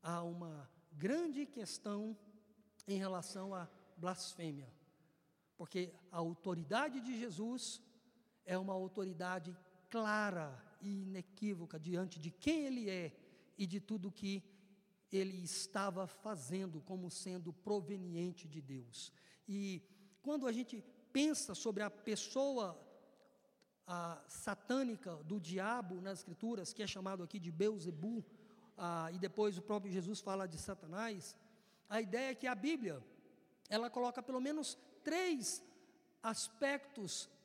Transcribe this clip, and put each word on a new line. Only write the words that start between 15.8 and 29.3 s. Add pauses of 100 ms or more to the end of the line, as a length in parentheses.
fazendo
como
sendo
proveniente
de
Deus. (340)
E (440)
quando
a
gente (300)
pensa
sobre
a
pessoa, (1120)
a
satânica
do
diabo
nas
Escrituras,
que
é
chamado
aqui
de
Beuzebu, (500)
ah,
e
depois